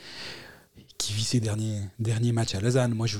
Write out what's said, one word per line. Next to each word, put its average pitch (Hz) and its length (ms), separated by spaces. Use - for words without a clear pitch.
qui 101 140
vit 110 100
ses 123 160
derniers, 107 400
derniers 117 360
matchs 113 200
à 98 60
Lausanne. 120 340
Moi, 113 140
je, 104 120